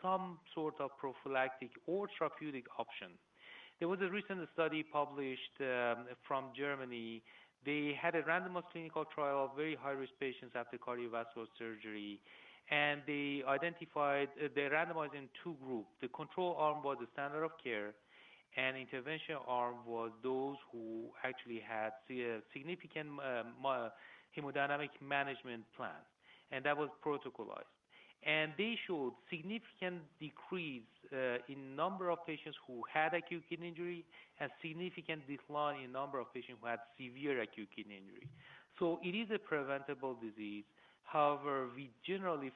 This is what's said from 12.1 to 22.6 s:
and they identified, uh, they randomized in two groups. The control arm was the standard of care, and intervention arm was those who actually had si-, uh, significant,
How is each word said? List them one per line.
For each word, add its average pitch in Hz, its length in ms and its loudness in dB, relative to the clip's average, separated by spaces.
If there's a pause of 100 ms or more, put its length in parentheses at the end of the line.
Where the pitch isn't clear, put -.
and 147 380 4
they 143 400 0
identified, 143 840 4 (140)
uh, 143 100 0
they 139 100 4
randomized 151 520 2
in 139 140 -8 (120)
two 170 140 -4 (100)
groups. 120 220 -2 (140)
The 123 80 -2
control 175 500 0
arm 151 240 6
was 139 160 2
the 120 140 -4
standard 143 300 0
of 160 80 0 (120)
care, 104 300 0 (600)
and 131 220 2
intervention 139 580 -4 (120)
arm 123 280 4 (100)
was 117 260 -2 (100)
those 131 360 2 (140)
who 113 340 -4 (180)
actually 120 360 -4
had 110 320 0 (160)
si-, 123 160 -2
uh, 117 160 0 (120)
significant, 156 580 -6 (100)